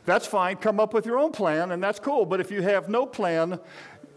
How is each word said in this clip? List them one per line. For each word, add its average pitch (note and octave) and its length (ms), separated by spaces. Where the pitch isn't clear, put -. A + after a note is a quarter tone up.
That's F3+ 220
fine. F#3+ 300
Come G#3 220
up G#3+ 140
with A3 120
your A#3 120
own D4 140
plan, F3 400
and F3 100
that's G3+ 180
cool. C#4 260
But F#3 140
if F#3 120
you G3+ 100
have F#3+ 280
no A#3 160
plan, F3+ 540